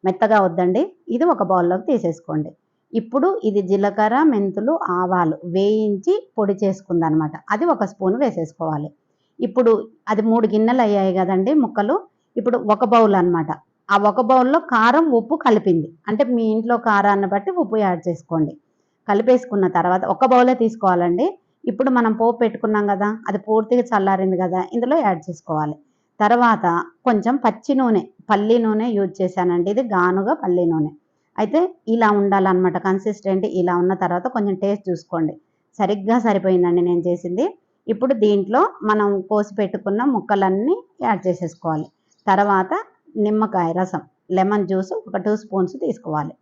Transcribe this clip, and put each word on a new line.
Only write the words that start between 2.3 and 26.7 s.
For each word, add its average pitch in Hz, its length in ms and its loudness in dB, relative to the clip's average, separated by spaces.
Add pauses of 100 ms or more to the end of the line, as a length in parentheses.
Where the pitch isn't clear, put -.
ఇప్పుడు 247 360 0 (160)
ఇది 202 180 0
జీలకర్ర, 202 600 0
మెంతులు, 214 500 0 (180)
ఆవాలు 180 540 0
వేయించి 202 720 0 (180)
పొడి 202 220 0
చేసుకుందనమాట. 165 800 -2 (180)
అది 220 160 -2
ఒక 285 180 0
స్పూన్ 190 360 -2
వేసేసుకోవాలి. 160 680 -4 (520)
ఇప్పుడు 226 320 2 (360)
అది 208 140 0
మూడు 226 260 2
గిన్నెలు 226 340 2
అయ్యాయి 196 320 2
కదండి 190 400 0
ముక్కలు. 240 420 0 (400)
ఇప్పుడు 233 220 0 (120)
ఒక 214 140 2
బౌల్ 220 320 4
అన్నమాట. 170 340 0 (380)
ఆ 202 160 2
ఒక 208 160 2
బౌల్లో 254 460 2
కారం, 254 460 2
ఉప్పు 233 240 0
కలిపింది. 185 540 2 (160)
అంటే 214 180 0
మీ 233 280 0
ఇంట్లో 226 260 0
కారాన్ని 202 540 2
బట్టి 202 240 -2
ఉప్పు 220 220 -2
యాడ్ 185 260 0
చేసుకోండి. 165 500 -4 (540)
కలిపేసుకున్న 214 600 2
తర్వాత 180 360 0
ఒక - 220 0
బౌలే 254 280 4
తీసుకోవాలండి. 190 720 0 (380)
ఇప్పుడు 254 260 0
మనం 233 220 2
పోపు 233 260 0
పెట్టుకున్నాం 214 480 0
కదా, 202 220 0 (180)
అది 190 120 -4
పూర్తిగా 220 440 0
చల్లారింది 190 540 0
కదా, 185 240 -2 (120)
ఇందులో 240 240 0
యాడ్ 196 260 0
చేసుకోవాలి. 156 520 -6 (460)
తర్వాత 226 460 4 (380)